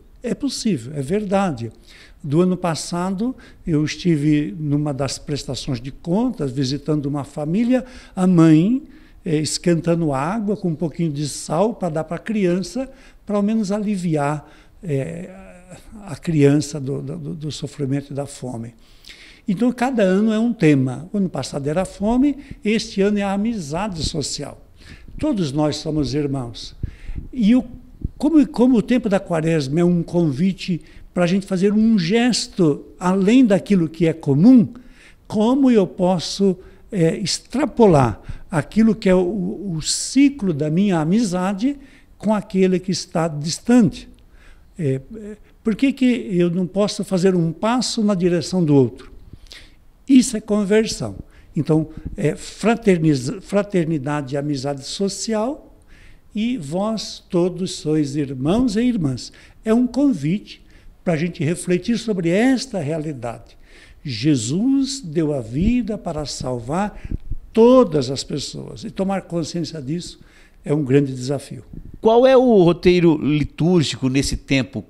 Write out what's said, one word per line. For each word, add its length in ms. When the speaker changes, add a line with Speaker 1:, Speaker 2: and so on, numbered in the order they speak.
Speaker 1:
É 140
possível, 600
é 60
verdade. 720
Do 160
ano 160
passado, 800
eu 180
estive 760
numa 360
das 240
prestações 640
de 100
contas, 600
visitando 560
uma 160
família, 600
a 120
mãe, 560
eh, 120
esquentando 760
água 420
com 140
um 60
pouquinho 360
de 160
sal 460
pra 160
dar 140
pra 160
criança, 680
pra 120
ao 60
menos 280
aliviar, 760
eh, 480
a 100
criança 640
do, 220
do, 160
do 180
sofrimento 600
e 40
da 120
fome. 480
Então, 240
cada 320
ano 280
é 60
um 160
tema. 580
O 60
ano 100
passado 400
era 140
a 40
fome, 520
este 380
ano 160
é 60
a 100
amizade 680
social. 600
Todos 320
nós 260
somos 360
irmãos. 600
E 220
o, 100
como, 280
como 300
o 60
tempo 260
da 100
Quaresma 600
é 40
um 200
convite 760
pra 140
gente 220
fazer 260
um 240
gesto 880
além 440
daquilo 460
que 160
é 80
comum, 580
como 440
eu 160
posso, 680
é, 260
extrapolar 1040
aquilo 420
que 160
é 60
o, 600
o 60
ciclo 720
da 160
minha 300
amizade 800
com 160
aquele 480
que 120
está 360
distante? 800
É, 240
é, 220
por 120
que 180
que 120
eu 460
não 160
posso 360
fazer 300
um 180
passo 520
na 100
direção 500
do 120
outro? 360
Isso 300
é 20
conversão. 760
Então, 300
é 200
fraterniz-, 1040
fraternidade 960
e 20
amizade 460
social, 920
e 200
vós 760
todos 400
sois 440
irmãos 600
e 60
irmãs. 520
É 80
um 140
convite 720
pra 140
gente 260
refletir 540
sobre 320
esta 480
realidade. 800
Jesus 1000
deu 320
a 80
vida 560
para 300
salvar 720
todas 600
as 120
pessoas. 600
E 80
tomar 320
consciência 580
disso 380
é 120
um 80
grande 280
desafio. 520
Speaker 2:
Qual 280
é 100
o 240
roteiro 560
litúrgico 920
nesse 280
tempo 520